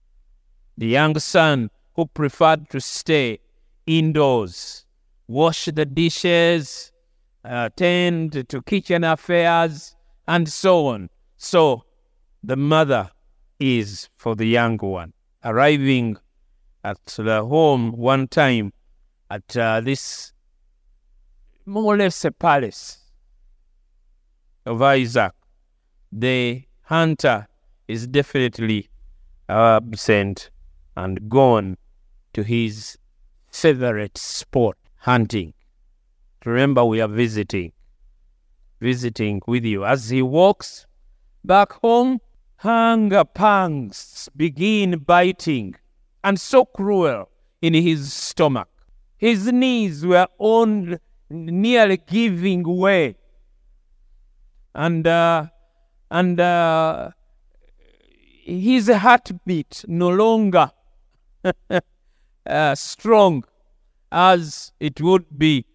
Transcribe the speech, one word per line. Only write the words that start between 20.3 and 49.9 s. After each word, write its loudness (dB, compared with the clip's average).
more 0
or 2
less -2
a -2
palace -2
of -4
Isaac. 2
The -2
hunter 0
is -8
definitely -2
absent 2
and -8
gone 2
to -4
his -6
favorite -2
sport, -4
hunting. -2
Remember, 2
we 0
are 0
visiting, -4
visiting -4
with -2
you. -4
As -2
he -2
walks 0
back 4
home, 2
hunger 2
pangs -2
begin -2
biting, 0
and 0
so 2
cruel -2
in 0
his 0
stomach. -2
His 0
knees -2